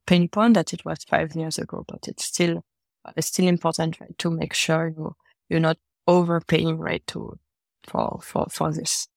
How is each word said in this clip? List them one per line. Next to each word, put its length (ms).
pain 220
point 260
that 180
it 120
was 200
five 300
years 240
ago, 280
but 220
it's 160
still, 400
it's 120
still 200
important, 540
right, 180
to 120
make 240
sure 340
you, 260
you're 100
not 160
overpaying, 720
right, 300
to, 300
for, 360
for, 280
for 220
this. 340